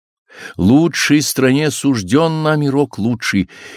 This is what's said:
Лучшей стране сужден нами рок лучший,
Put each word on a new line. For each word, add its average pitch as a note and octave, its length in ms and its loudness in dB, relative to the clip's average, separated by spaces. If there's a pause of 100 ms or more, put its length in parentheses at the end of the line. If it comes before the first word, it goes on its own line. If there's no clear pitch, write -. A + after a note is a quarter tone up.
(560)
Лучшей C#3+ 640 2
стране C#3 500 0
сужден C#3+ 720 0
нами D3+ 240 0
рок C3+ 300 -2
лучший, G2+ 520 -2 (260)